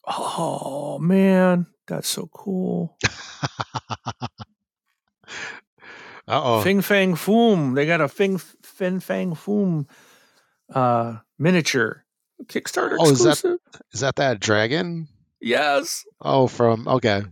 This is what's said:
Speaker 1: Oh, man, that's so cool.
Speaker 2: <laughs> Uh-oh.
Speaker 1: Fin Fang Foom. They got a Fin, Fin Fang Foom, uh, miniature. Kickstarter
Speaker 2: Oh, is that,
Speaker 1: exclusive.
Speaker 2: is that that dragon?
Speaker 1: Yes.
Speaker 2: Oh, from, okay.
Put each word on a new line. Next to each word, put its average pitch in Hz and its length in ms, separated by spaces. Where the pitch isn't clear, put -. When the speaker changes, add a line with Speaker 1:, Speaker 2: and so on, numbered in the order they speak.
Speaker 1:
Oh, 143 920
man, 185 680
that's - 220
so - 240
cool. 180 680
Speaker 2:
<laughs> - 40
Uh-oh. 120 340
Speaker 1:
Fin 190 200
Fang 190 320
Foom. 190 600
They 143 120
got 165 140
a 143 80
Fin, 196 300
Fin - 600
Fang 185 340
Foom, 180 520
uh, 120 440
miniature. 139 680
Kickstarter - 520
Speaker 2:
Oh, 156 120
is 131 120
that, - 80
Speaker 1:
exclusive. 359 180
Speaker 2:
is 104 80
that 135 160
that 127 240
dragon? 151 680
Speaker 1:
Yes. 135 640
Speaker 2:
Oh, 135 260
from, 117 400
okay. 110 460